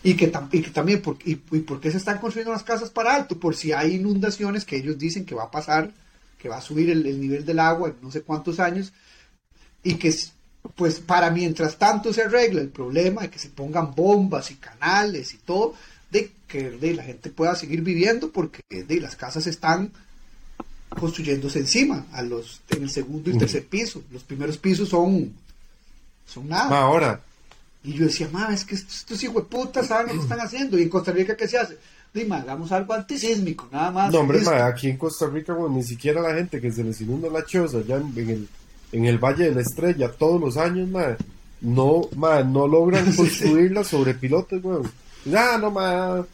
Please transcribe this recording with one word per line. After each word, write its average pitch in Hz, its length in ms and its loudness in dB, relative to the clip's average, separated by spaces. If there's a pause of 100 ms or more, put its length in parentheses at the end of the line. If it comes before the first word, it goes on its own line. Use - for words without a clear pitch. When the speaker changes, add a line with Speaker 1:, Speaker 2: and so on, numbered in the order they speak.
Speaker 1:
Y 185 120 4
que 165 160 2
tam-, 139 200 -6
y 160 100 2
que - 100 -8
también, 190 300 0
por, 151 240 -6
y, 175 80 -2
¿y 156 260 -4
por 151 200 -6
qué 156 120 -2
se 175 60 -2
están 202 200 -2
construyendo 226 340 -6
las 214 120 -6
casas 226 260 -4
para 233 260 2
alto? 277 240 -2
Por 170 160 0
si 156 160 -4
hay 151 240 2
inundaciones 202 720 0
que 143 120 -6
ellos 143 200 -4
dicen 165 280 -6
que - 100 -10
va 113 80 -6
a 113 80 -10
pasar, 156 400 0 (480)
que 127 100 -10
va 113 80 -8
a 131 40 -12
subir 156 280 0
el, 160 160 2
el 139 160 -2
nivel 139 240 -2
del 165 140 0
agua 165 300 2
en 123 120 -10
no 131 100 -16
sé 151 120 -8
cuántos 160 360 -6
años, 185 340 -2 (920)
y 175 120 0
que 165 120 -2
s-, - 240 -2 (440)
pues 165 240 0
para 175 300 4
mientras 165 480 -2
tanto 214 360 2
se 226 100 2
arregla 220 380 2
el 139 80 -6
problema 165 520 -2
de 170 80 -8
que - 80 -18
se - 120 -14
pongan 151 440 -4
bombas 175 560 2
y 135 60 -16
canales 180 800 -2
y - 20 -20
todo, 214 380 -2 (340)
de 214 220 0 (160)
que, 135 240 -8
de, 143 240 -2
la 135 80 -10
gente 131 260 -14
pueda 170 260 0
seguir 165 260 -4
viviendo 202 500 0
porque, - 380 -6
de, 95 300 -4
las 160 160 -8
casas 139 300 -8
están 170 460 0 (1080)
construyéndose 147 600 -4
encima, 175 520 2
a 127 120 -8
los, 120 460 -8
en 139 140 -2
el 135 60 -6
segundo 147 400 -6
y 175 40 0
Speaker 2:
Ujú. 120 80 2
Speaker 1:
tercer 139 260 0
piso. 220 340 -6 (100)
Los 127 120 -18
primeros 147 340 -8
pisos 190 320 0
son, 175 420 2 (960)
son 131 240 -14
nada. 185 220 0
Speaker 2:
Ma, 143 100 6
ahora. 139 400 4 (600)
Speaker 1:
Y 143 100 -10
yo 156 120 2
decía, 151 260 0
"Ma, 208 220 -2
es 196 120 -4
que 202 100 -6
estos, - 220 -10
estos - 260 -10
hijueputas 254 640 -2
saben 233 220 0
lo - 40 -4
que - 60 -2
están 165 220 -2
haciendo". 240 360 -2
Y 170 60 6
en 165 60 2
Costa 180 220 0
Rica, 190 240 0
¿qué 214 120 -4
se 240 100 -2
hace? 170 200 -2 (360)
Di, 220 120 -4
"Ma, 190 120 -2
hagamos 143 360 -6
algo 190 200 -2
antisísmico, 214 800 -2
nada 156 180 -2
más". 190 220 2
Speaker 2:
No, 165 80 6
hombre, 143 200 4
Speaker 1:
Listo. 196 140 4
Speaker 2:
ma, 123 140 4
aquí 127 220 -2
en 131 80 -2
Costa 156 300 -2
Rica, 156 260 -6
güey, 165 180 -2
ni 131 120 0
siquiera 135 380 -2
la 165 140 0
gente 170 260 -4
que 120 100 -2
se 113 120 -4
les 110 180 -4
inunda 135 280 -4
la 156 160 -2
choza, 151 360 0
ya 113 140 -2
en, 143 200 -4
en 117 140 -4
el, 107 180 -4 (440)
en 117 140 2
el 117 120 6
Valle 139 280 4
de 151 100 4
la 123 60 2
Estrella, 143 500 0
todos 165 300 4
los 135 160 0
años, 180 320 0
ma, 165 260 0 (460)
no, 131 400 4 (160)
ma, 151 260 4
no 135 240 4
logran 175 380 6
Speaker 1:
<laughs> - 20 8
Sí, 190 60 6
sí. 160 40 2
Speaker 2:
construirla 180 640 4
sobre 135 300 2
pilotes, 151 480 0
güey. 180 220 -2 (500)
Ah, 233 260 4
no, 208 120 0
ma. 185 520 0 (100)